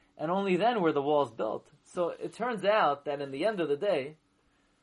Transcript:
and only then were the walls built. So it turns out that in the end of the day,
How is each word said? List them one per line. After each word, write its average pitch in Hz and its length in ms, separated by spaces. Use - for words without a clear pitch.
and 175 140
only 196 240
then 214 260
were 160 120
the 143 80
walls 139 300
built. - 360
So 175 260
it - 240
turns 226 300
out 185 420
that 143 140
in 135 120
the 139 140
end 214 140
of 160 80
the 143 80
day, 151 400